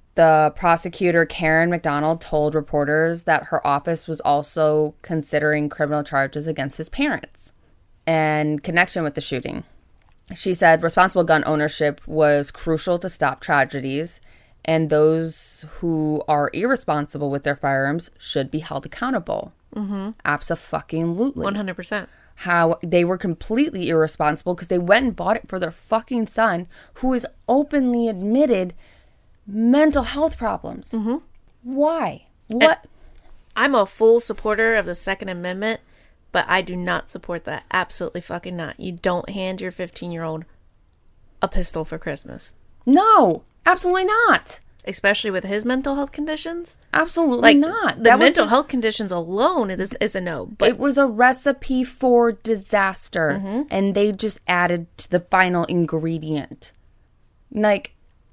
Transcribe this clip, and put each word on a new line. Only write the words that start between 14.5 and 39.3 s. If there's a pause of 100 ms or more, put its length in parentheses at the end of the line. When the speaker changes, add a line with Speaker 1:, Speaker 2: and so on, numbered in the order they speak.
Speaker 1:
and
those (140)
who
are
irresponsible
with
their
firearms
should
be
held
accountable. (200)
Speaker 2:
Mm-hmm. (160)
Speaker 1:
Abso-fucking-lutely.
Speaker 2:
One
hundred
percent. (280)
Speaker 1:
How
they
were
completely
irresponsible
'cause
they
went
and
bought
it
for
their
fucking
son, (280)
who
is (220)
openly
admitted (760)
mental
health
problems.
Speaker 2:
Mm-hmm. (460)
Speaker 1:
Why? (240)
Speaker 2:
And
Speaker 1:
What? (720)
Speaker 2:
I'm
a
full
supporter
of
the
Second
Amendment, (520)
but
I
do
not
support
that.
Absolutely
fucking
not.
You
don't